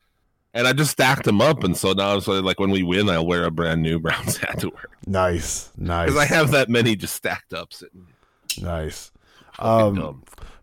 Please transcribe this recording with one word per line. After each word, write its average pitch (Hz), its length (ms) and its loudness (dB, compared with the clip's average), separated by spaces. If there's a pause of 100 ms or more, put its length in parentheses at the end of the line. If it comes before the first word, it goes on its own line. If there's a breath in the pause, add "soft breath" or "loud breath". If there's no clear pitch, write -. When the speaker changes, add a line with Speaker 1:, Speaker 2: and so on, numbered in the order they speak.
(540)
Speaker 1:
And 120 120 0
I 127 60 4
just 139 200 0
stacked 135 320 2
them 107 180 4
up, 143 200 4
and 90 140 0
so 95 160 0
now, 98 280 2
so, 95 200 0
like, 92 180 0
when 98 120 2
we 98 120 2
win, 95 280 2
I'll 82 160 0
wear 87 180 2
a 85 60 0
brand 82 320 0
new 80 160 0
<laughs> - 20 -4
Browns - 380 -4
hat - 220 -6
to 87 100 -6
work. - 220 -20 (140)
Speaker 2:
Nice, 92 720 -2
nice. 85 320 -2
Speaker 1:
'Cause 139 100 2
I 147 60 4
have 156 280 2
that 135 180 2
many 117 260 2
just 85 180 -8
stacked - 380 -8
up 85 220 -12
sitting. 90 320 -20 (560)
Speaker 2:
Nice. 85 480 -8 (460 soft breath)
Speaker 1:
Fucking 113 140 -2
Speaker 2:
Um, 110 260 4
Speaker 1:
dumb. 76 260 -8 (400 loud breath)